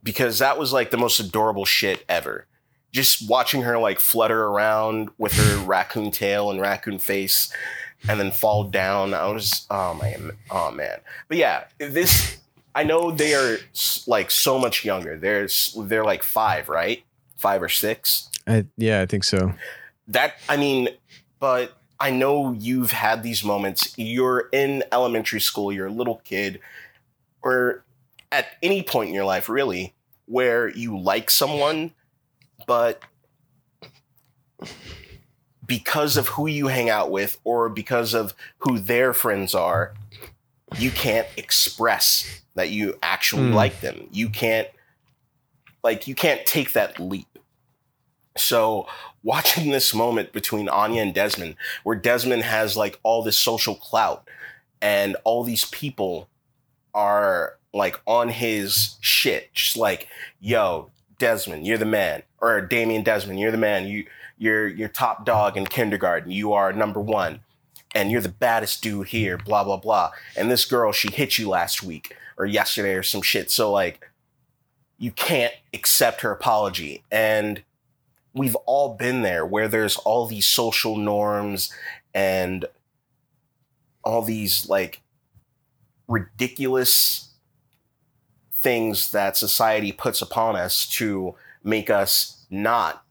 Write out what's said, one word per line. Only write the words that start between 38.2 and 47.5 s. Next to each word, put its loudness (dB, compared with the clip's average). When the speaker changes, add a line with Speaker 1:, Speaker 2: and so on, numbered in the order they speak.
Speaker 1:
who 0
their 2
friends 0
are, 0
you 0
can't 0
express 0
that 0
you -2
actually 0
Speaker 2:
Mm. 4
Speaker 1:
like 4
them. -8
You -4
can't, 0
like, 0
you -8
can't 0
take 0
that 0
leap. -8